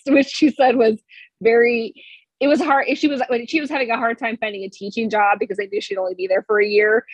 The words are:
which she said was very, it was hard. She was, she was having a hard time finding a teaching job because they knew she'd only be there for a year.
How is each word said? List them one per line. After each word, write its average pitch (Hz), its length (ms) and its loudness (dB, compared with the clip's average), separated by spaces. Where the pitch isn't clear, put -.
which 269 220 4
she 302 220 2
said 254 260 2
was 220 220 2
very, 233 500 2
it 269 80 2
was 294 100 4
hard. 277 280 0
She 320 100 -2
was, 285 140 0
she 311 120 -2
was 285 80 -8
having 269 220 -4
a 233 80 -2
hard 233 200 -2
time 226 200 -6
finding 208 240 -8
a 196 80 -12
teaching 202 400 -6
job 202 280 2
because 196 200 -6
they 202 80 -4
knew 196 160 -6
she'd 196 160 -8
only 185 160 -4
be 185 120 -8
there 190 200 0
for 214 120 0
a 208 80 2
year. 214 480 2